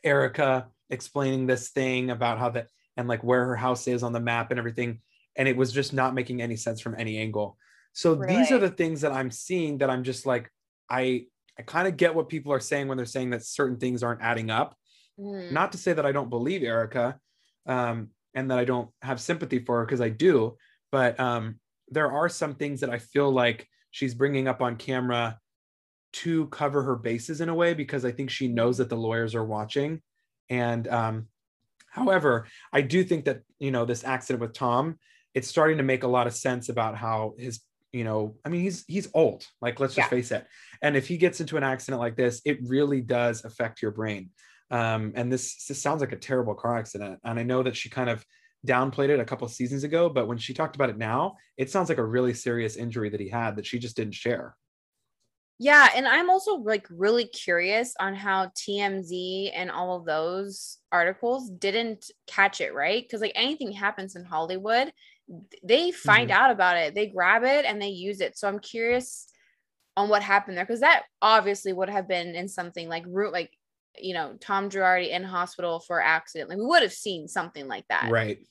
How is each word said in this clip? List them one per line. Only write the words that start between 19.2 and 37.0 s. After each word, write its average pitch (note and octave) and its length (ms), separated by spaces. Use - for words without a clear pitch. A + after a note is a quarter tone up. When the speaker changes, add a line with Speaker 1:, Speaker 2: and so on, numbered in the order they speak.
Speaker 1:
sympathy D#3+ 400
for A#2+ 200
her, A2+ 60
'cause B2 140
I A#2 80
do. A2+ 480
But, B2+ 280
um, A#2 400
there D3 220
are D#3 180
some D3+ 280
things C#3+ 240
that C3 100
I A#2+ 80
feel C#3+ 320
like A#2+ 380
she's B2+ 220
bringing C3+ 340
up B2 140
on A#2+ 140
camera A#2+ 600
to D#3+ 340
cover C#3+ 360
her B2+ 120
bases A#2 440
in E3 80
a E3 60
way, E3+ 200
because C3+ 300
I B2 80
think B2+ 180
she B2+ 180
knows A#2+ 300
that A#2+ 100
the A#2 80
lawyers A2+ 380
are A2+ 100
watching. A2 580
And, A#2+ 380
um, A2 400
however, D3 580
I C#3+ 100
do E3 220
think E3 220
that, C3 160
you C#3 140
know, A#2+ 120
this A#2+ 200
accident B2+ 360
with A#2 140
Tom, C3+ 440
it's C3 140
starting D#3 300
to C#3 60
make C3 200
a B2 40
lot B2 200
of A#2 60
sense B2 340
about A2 280
how A2 420